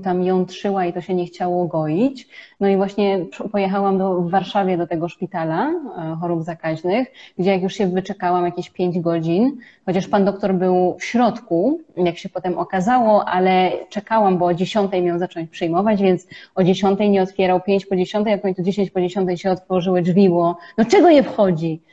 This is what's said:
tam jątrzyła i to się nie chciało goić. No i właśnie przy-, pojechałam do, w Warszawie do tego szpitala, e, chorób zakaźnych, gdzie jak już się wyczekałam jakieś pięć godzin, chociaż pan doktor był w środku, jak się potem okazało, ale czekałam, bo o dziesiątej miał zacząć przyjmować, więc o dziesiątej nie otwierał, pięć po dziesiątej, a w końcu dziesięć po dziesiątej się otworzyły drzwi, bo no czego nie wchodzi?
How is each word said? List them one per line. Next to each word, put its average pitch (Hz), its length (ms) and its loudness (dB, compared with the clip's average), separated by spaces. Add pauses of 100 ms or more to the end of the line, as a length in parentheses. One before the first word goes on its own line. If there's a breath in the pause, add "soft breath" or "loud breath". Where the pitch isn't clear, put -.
tam 180 200 0
jątrzyła 185 640 -2
i 170 60 -4
to 180 80 -6
się 185 140 -4
nie 175 120 -2
chciało 180 400 -2
goić. 165 600 -2 (320 loud breath)
No 196 80 2
i 196 80 4
właśnie 196 540 0
przy-, - 180 -12
pojechałam 196 500 0
do, 190 220 0
w 170 100 -2
Warszawie 190 460 0
do 170 100 -2
tego 170 220 -4
szpitala, 170 640 -4
e, 185 500 -8
chorób 170 220 -2
zakaźnych, 170 680 -4 (300 loud breath)
gdzie 190 120 2
jak 185 120 2
już 190 120 -4
się 208 120 0
wyczekałam 180 580 -2
jakieś 175 260 -6
pięć 180 300 -2
godzin, 170 560 0 (300 loud breath)
chociaż 185 220 -2
pan 202 160 2
doktor 196 300 0
był 180 440 2
w - 60 -12
środku, 233 760 0 (160)
jak 170 220 -2
się 190 100 -14
potem 180 300 -6
okazało, 208 680 2
ale 185 460 2 (180)
czekałam, 202 500 0
bo 175 80 2
o 175 80 2
dziesiątej 185 480 -2
miał 170 160 0
zacząć 170 320 -6
przyjmować, 190 520 0
więc 185 240 2 (280 loud breath)
o 190 100 2
dziesiątej 196 460 2
nie 190 120 4
otwierał, 185 380 0
pięć 196 260 -2
po 190 100 -2
dziesiątej, 208 360 0
a 196 60 0
w 190 40 -10
końcu 185 200 -2
dziesięć 190 280 -2
po 185 100 -2
dziesiątej 180 380 -2
się 190 120 -4
otworzyły 185 520 0
drzwi, 185 280 4
bo 170 260 2 (220 loud breath)
no 220 60 4
czego 349 260 6
nie 294 120 8
wchodzi? 165 600 0 (100)